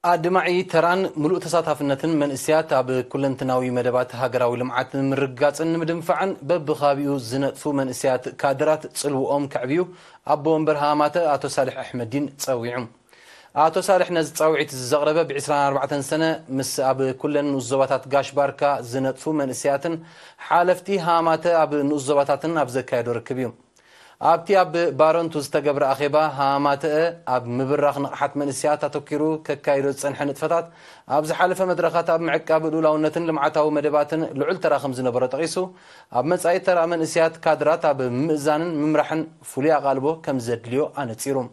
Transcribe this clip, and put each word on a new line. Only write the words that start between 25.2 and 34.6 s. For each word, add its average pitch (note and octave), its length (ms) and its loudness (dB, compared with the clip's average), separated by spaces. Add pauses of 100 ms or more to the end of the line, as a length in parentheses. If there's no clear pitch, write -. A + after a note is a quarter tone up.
ዝተገብረ C#3+ 460 0
ኣኼባ C#3+ 240 0 (220)
ሃማተ C#3 460 2 (520)
ኣብ A#2+ 80 0 (140)
ምብራኽ C#3 460 2
ንቕሓት C#3+ 360 -4
መንእስያት D3 480 -2
ኣተኪሩ D3 340 -4 (240)
ከካይዶ C#3+ 480 0
ዝጸንሐ C#3 260 -6 (100)
ንጥፈታት D#3+ 360 -2 (500)
ኣብ D#3 140 2
ዝሓለፈ F3+ 300 2 (120)
መድረኻት E3+ 440 0
ኣብ E3 120 0
ምዕቃብ D#3 460 0
ልኡላውነትን D#3 560 2
ልምዓታዊ D#3 480 2
መደባትን D3 460 0 (160)
ልዑል D#3+ 260 -2